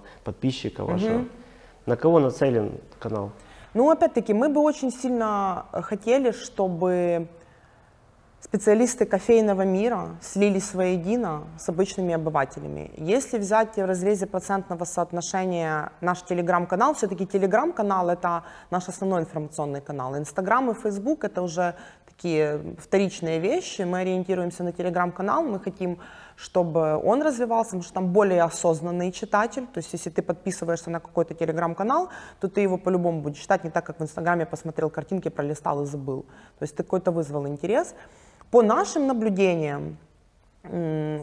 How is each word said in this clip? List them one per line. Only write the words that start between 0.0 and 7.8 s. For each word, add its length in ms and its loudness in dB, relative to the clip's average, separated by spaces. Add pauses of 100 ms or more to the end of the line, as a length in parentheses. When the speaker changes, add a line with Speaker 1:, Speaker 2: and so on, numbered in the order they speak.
Speaker 1:
подписчика 640 -4
вашего. 320 0
Speaker 2:
Мгм. 120 -4 (560)
Speaker 1:
На 120 0
кого 220 6
нацелен 520 2 (280)
канал? 300 -6 (460)
Speaker 2:
Ну, 140 6
опять-таки, 440 2
мы 160 4
бы 120 2
очень 300 2
сильно, 800 -2
э, 80 -4
хотели, 500 2
чтобы 960 0 (1120)